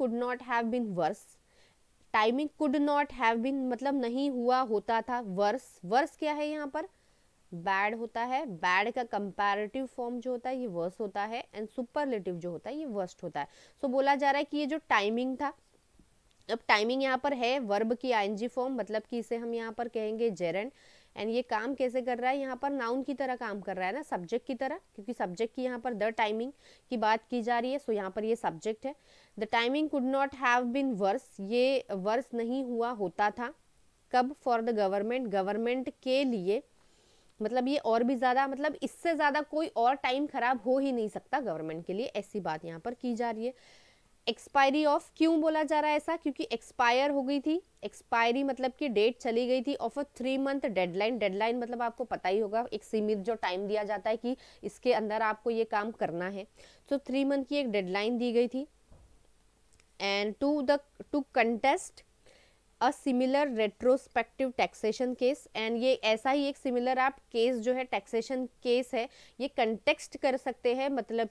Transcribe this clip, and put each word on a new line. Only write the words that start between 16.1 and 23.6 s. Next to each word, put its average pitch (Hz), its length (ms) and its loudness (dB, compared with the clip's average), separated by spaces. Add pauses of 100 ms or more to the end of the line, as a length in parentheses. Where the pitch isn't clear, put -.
अब 233 80 0 (100)
टाइमिंग 233 340 4
यहाँ 262 160 2
पर 277 160 0
है 247 240 0
वर्ब 226 360 0
की 247 180 -2
आईएनजी 214 360 0
फॉर्म, 262 260 -4
मतलब 214 280 -4
कि 240 160 -6
इसे 233 180 -4
हम 233 180 -6
यहाँ 226 180 -6
पर 233 160 -6
कहेंगे 220 420 -2
जेरेंड। 180 400 -2 (460)
And 208 120 -4
ये 233 140 0
काम 240 320 -2
कैसे 254 280 -2
कर 240 160 -2
रहा 247 120 0
है? 277 80 0
यहाँ 262 180 -6
पर 277 140 -2
नाउन 262 320 -2
की 277 120 -4
तरह 254 220 -4
काम 214 240 -6